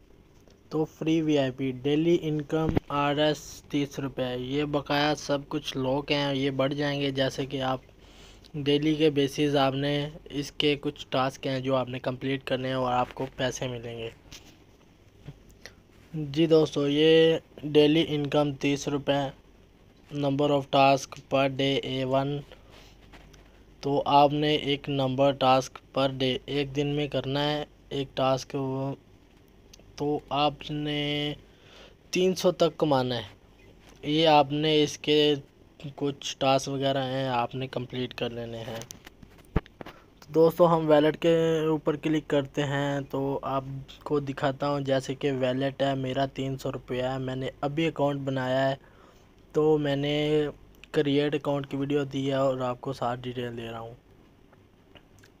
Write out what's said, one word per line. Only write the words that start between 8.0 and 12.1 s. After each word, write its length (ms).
daily 380
के 140
basis 480
आपने 360
इसके 460
कुछ 340
task 340
हैं 180
जो 120
आपने 240
complete 440